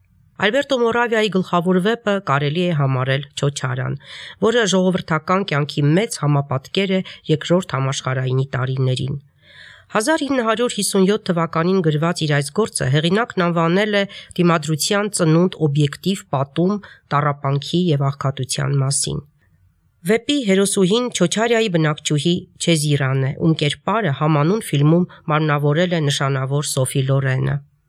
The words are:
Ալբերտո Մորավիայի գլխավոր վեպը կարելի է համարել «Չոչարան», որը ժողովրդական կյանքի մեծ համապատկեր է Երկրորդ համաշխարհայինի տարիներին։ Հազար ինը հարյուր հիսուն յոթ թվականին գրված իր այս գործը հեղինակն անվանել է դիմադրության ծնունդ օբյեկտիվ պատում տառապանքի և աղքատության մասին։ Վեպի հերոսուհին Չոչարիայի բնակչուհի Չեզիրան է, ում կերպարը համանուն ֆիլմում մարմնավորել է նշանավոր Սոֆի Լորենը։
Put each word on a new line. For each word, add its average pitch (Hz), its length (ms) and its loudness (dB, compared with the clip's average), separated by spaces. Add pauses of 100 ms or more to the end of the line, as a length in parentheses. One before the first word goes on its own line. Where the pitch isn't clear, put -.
(380)
Ալբերտո 262 380 0
Մորավիայի 226 540 0
գլխավոր 180 480 0
վեպը 214 420 -2
կարելի 147 400 -2
է 175 140 0
համարել 135 560 0
«Չոչարան», 131 640 -4 (420)
որը 226 280 2
ժողովրդական 185 800 0
կյանքի 147 400 -2
մեծ 180 340 2
համապատկեր 143 720 0
է 185 100 2 (240)
Երկրորդ 170 500 0
համաշխարհայինի 131 720 -2
տարիներին։ 131 720 -2 (720)
Հազար 294 360 0
ինը 269 200 0
հարյուր 226 300 0
հիսուն 196 320 0
յոթ 208 200 0
թվականին 170 560 0
գրված 160 380 0
իր 151 140 -2
այս 143 180 0
գործը 208 380 -2
հեղինակն 175 560 0
անվանել 170 480 2
է 202 100 2 (300)
դիմադրության 170 800 0
ծնունդ 170 480 2
օբյեկտիվ 151 680 0
պատում 160 480 0 (320)
տառապանքի 143 800 -2
և 143 200 2
աղքատության 139 720 -4
մասին։ 139 440 -2 (840)
Վեպի 226 360 0
հերոսուհին 196 680 2
Չոչարիայի 226 600 2
բնակչուհի 156 640 0 (200)
Չեզիրան 143 640 0
է, 131 160 0
ում 160 180 2
կերպարը 180 600 -2
համանուն 156 460 2
ֆիլմում 165 480 2 (160)
մարմնավորել 151 640 0
է 170 120 0
նշանավոր 139 640 -2
Սոֆի 135 360 -2
Լորենը։ 135 520 0 (320)